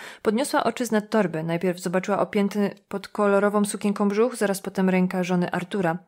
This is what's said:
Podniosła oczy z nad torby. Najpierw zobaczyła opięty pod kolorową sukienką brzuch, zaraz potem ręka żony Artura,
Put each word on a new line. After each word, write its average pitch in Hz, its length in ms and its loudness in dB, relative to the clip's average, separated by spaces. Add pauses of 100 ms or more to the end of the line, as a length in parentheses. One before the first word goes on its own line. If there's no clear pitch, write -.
(220)
Podniosła 247 420 0
oczy 240 220 -2
z - 40 -10
nad 214 200 0
torby. 170 320 0
Najpierw 170 380 -2
zobaczyła 185 380 -2
opięty 202 520 0 (180)
pod 196 200 -10
kolorową 202 560 2
sukienką 202 440 -2
brzuch, 233 280 2
zaraz 196 240 0
potem 190 280 0
ręka 185 360 2
żony 180 260 0
Artura, 180 580 -2